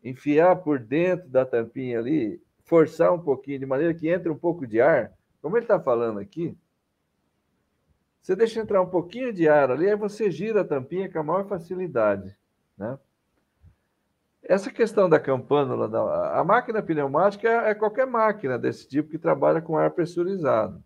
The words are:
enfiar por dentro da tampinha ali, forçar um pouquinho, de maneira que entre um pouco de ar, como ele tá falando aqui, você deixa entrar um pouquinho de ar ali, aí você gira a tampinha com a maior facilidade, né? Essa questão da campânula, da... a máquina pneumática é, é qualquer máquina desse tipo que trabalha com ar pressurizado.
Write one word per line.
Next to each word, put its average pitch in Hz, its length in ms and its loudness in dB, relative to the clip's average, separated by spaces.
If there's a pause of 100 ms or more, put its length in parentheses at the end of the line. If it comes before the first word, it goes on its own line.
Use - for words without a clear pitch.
enfiar 147 540 2
por 151 220 -2
dentro 165 500 -2
da 131 160 2
tampinha 120 540 -4
ali, 120 420 -2 (220)
forçar 165 500 4
um 170 60 -2
pouquinho, 139 400 -4
de 135 60 -8
maneira 147 280 0
que 160 160 -4
entre 170 200 -2
um 147 80 -4
pouco 170 300 -4
de 117 140 2
ar, 143 300 4 (300)
como 170 160 -4
ele 226 80 0
tá 196 140 2
falando 117 400 0
aqui, 143 380 -10 (1600)
você 185 140 -2
deixa 226 240 2
entrar 208 220 0
um 175 80 -2
pouquinho 208 420 -4
de 170 160 2
ar 147 240 6
ali, 160 160 0
aí 208 80 2
você 208 340 -2
gira 196 320 0
a - 40 0
tampinha 170 440 -4
com 165 100 -6
a 156 40 -4
maior 185 240 -2
facilidade, 123 880 -2 (420)
né? 117 200 -8 (1500)
Essa 196 280 0
questão 214 380 2
da 156 100 6
campânula, 127 720 0
da... 90 500 -2
a 143 40 0
máquina 220 380 0
pneumática 165 680 0
é, 226 220 2
é 208 40 0
qualquer 214 300 -2
máquina 214 540 -2
desse 123 280 -4
tipo 151 220 -4
que 160 80 -12
trabalha 156 440 2
com 160 160 -4
ar 156 140 2
pressurizado. 160 960 -2